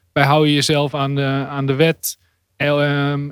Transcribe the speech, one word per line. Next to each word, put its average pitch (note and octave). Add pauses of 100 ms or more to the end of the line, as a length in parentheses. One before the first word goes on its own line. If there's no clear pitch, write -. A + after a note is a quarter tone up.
(120)
bij C#3+
hou D3+
je D3
jezelf D3
aan C#3
de, C#3
aan C#3
de C3+
wet? D#3+ (380)
Ehm, C#3+